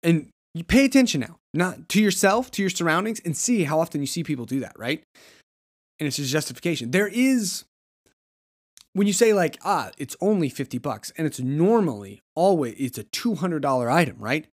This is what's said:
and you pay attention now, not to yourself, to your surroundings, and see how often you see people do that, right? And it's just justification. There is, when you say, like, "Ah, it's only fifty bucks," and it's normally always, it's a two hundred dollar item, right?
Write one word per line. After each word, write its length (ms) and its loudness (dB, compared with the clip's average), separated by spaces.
and 280 2
you 100 -8
pay 220 6
attention 340 4
now, 180 -8
not 360 -4
to 120 4
yourself, 500 2
to 120 -6
your 60 2
surroundings, 560 -2
and 100 -4
see 300 0
how 140 0
often 200 -2
you 80 -4
see 160 -4
people 220 -6
do 160 -4
that, 180 -12
right? 240 -4
And 80 -2
it's 80 -4
just 160 -4
justification. 600 -4
There 180 2
is, 560 0
when 140 2
you 60 2
say, 200 4
like, 320 0
"Ah, 320 -2
it's 240 -10
only 260 0
fifty 300 -6
bucks," 400 -8
and 100 -2
it's 140 -6
normally 800 0
always, 440 2
it's 200 -4
a 60 -10
two 320 -4
hundred 260 -4
dollar 280 0
item, 300 2
right? 360 -4